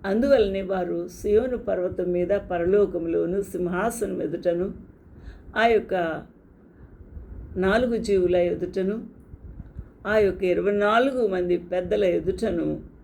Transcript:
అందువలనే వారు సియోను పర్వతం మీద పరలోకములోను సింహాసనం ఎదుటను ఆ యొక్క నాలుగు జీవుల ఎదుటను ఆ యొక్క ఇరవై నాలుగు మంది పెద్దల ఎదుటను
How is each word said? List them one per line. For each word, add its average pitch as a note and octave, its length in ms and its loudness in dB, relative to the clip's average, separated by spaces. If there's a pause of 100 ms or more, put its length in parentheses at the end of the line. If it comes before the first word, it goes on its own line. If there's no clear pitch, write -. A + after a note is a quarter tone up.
అందువలనే G#3 580 4
వారు F3+ 460 -2
సియోను A3+ 500 2
పర్వతం F3+ 460 -2
మీద F3 240 0
పరలోకములోను F3+ 1120 2
సింహాసనం F#3 800 -4
ఎదుటను F3 520 -2 (840)
ఆ A3+ 100 4
యొక్క F3 560 0 (1300)
నాలుగు A3+ 400 2
జీవుల F3+ 400 2
ఎదుటను F3+ 680 -2 (1000)
ఆ G#3 100 2
యొక్క F#3+ 280 2
ఇరవై F3+ 280 2
నాలుగు A3+ 540 2
మంది F3+ 320 0
పెద్దల F#3 460 -2
ఎదుటను E3+ 760 0 (240)